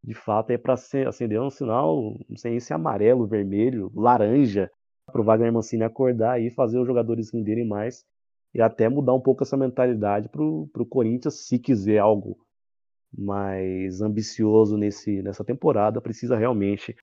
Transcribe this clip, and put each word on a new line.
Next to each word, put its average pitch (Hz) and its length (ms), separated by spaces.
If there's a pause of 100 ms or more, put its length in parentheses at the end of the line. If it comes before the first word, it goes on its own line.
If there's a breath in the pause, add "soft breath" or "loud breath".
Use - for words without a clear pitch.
de 110 100
fato 110 380
é 120 80
pra 127 180
se-, 135 300
acender 113 340
um 135 100
sinal, 127 680 (100)
não 113 80
sei 117 220
se 123 140
é 156 40
amarelo, 120 500
vermelho, 104 680
laranja, 110 760 (440)
pro 117 100
Wagner 110 300
Mancini 113 320
acordar 120 580
e 120 80
fazer 123 280
os 123 80
jogadores 113 460
renderem 113 340
mais 107 380 (480)
e 117 80
até 110 280
mudar 131 260
um 131 60
pouco 135 220
essa 139 140
mentalidade 120 720
pro, 156 440
pro 120 140
Corinthians, 123 600
se 123 120
quiser 107 400
algo 104 400 (760)
mais 95 840
ambicioso 107 760
nesse, 104 460
nessa 98 220
temporada, 120 560
precisa 120 360
realmente 107 680